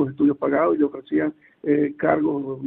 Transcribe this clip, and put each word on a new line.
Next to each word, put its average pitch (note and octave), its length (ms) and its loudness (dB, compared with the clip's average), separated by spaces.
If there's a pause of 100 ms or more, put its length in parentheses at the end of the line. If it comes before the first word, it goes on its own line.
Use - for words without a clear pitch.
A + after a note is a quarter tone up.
los C3 60 -6
estudios C#3+ 260 2
pagados D3 380 0
y D3+ 40 -6
le D3 60 4
ofrecían, D3+ 480 -4 (300)
eh, D3 340 0
cargos, D3+ 680 0